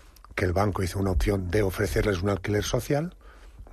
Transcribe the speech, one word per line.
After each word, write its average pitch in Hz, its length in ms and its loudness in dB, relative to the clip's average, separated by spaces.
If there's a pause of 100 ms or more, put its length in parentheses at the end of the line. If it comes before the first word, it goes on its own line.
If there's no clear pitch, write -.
(360)
que - 80 -2
el 92 80 2
banco 95 320 2
hizo 98 160 -4
una 98 100 0
opción 92 400 0
de 107 120 2
ofrecerles 98 600 0
un 101 60 0
alquiler 104 340 0
social, 143 540 -2 (560)